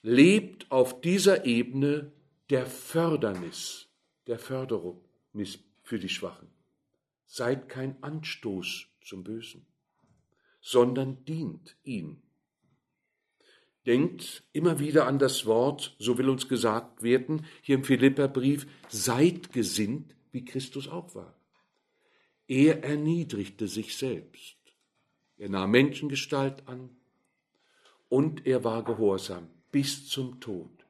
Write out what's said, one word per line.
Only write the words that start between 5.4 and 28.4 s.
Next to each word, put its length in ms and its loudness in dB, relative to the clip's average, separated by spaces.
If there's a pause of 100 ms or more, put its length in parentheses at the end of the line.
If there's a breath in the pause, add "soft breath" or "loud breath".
für 160 -8
die 100 -8
Schwachen. 400 -10 (800)
Seid 420 -4
kein 340 -8
Anstoß 840 -8 (180)
zum 180 -16
Bösen, 420 -14 (960)
sondern 640 2
dient 640 -10
ihm. 360 -10 (1600 soft breath)
Denkt 580 0 (100)
immer 260 2
wieder 280 4
an 120 2
das 260 2
Wort, 540 2
so 180 0
will 120 2
uns 180 -2
gesagt 560 -2
werden, 420 0 (160 loud breath)
hier 140 2
im 80 0
Philipperbrief, 840 4 (220 loud breath)
„Seid 640 2
gesinnt, 640 -4 (160)
wie 140 -10
Christus 420 -8
auch 280 -14
war.“ 200 -16 (1120)
Er 360 4
erniedrigte 840 -4
sich 300 -8
selbst. 600 -10 (800)
Er 120 -10
nahm 220 0
Menschengestalt 960 2
an 220 -16 (1160 soft breath)
und 380 0